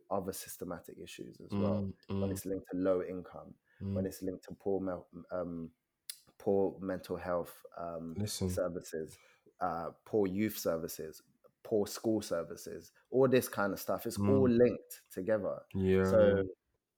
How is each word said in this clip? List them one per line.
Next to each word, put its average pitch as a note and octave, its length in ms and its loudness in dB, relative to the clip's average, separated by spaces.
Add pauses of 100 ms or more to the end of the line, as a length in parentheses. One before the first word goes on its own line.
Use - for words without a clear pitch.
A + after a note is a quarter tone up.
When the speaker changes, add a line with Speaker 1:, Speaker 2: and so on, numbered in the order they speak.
(120)
Speaker 1:
other F#2+ 220 -2
systematic - 680 -10
issues - 420 -12
as - 160 -6
well. G2+ 300 4
Speaker 2:
Mm, F#2 60 -6 (260)
Speaker 1:
When G2 120 0
Speaker 2:
mm. - 0 -
Speaker 1:
it's F#2+ 140 -4
linked F#2+ 260 -4
to F#2 60 -4
low F#2 260 4
income, E2 520 -10 (380)
when F#2+ 120 0
Speaker 2:
Mm. - 20 -2
Speaker 1:
it's - 160 -6
linked F#2 220 -6
to F2+ 100 -12
poor G2 260 0
mel-, F#2 280 -4 (220)
um, E2+ 400 -6 (680)
poor G2 440 2
mental F#2 360 -6
health, F2 480 -6 (120)
um, E2 400 -8
Speaker 2:
Listen. G2+ 300 -4
Speaker 1:
services, F2 680 -4 (440)
uh, E2 300 -4 (140)
poor G#2 220 2
youth G#2 300 0
services, E2 640 -4 (420)
poor G2+ 240 0
school A2 340 0
services, E2 720 -8 (200)
all C3 160 6
this B2 220 4
kind G2+ 240 0
of - 60 -6
stuff. - 280 -4
It's G#2+ 180 -4
all C3 220 6
Speaker 2:
Mm. - 20 6
Speaker 1:
linked A#2 520 4 (100)
together. F#2+ 500 -2 (120)
Speaker 2:
Yeah, F#2+ 280 4
Speaker 1:
So F#2+ 180 4
Speaker 2:
yeah. G2+ 240 6 (540)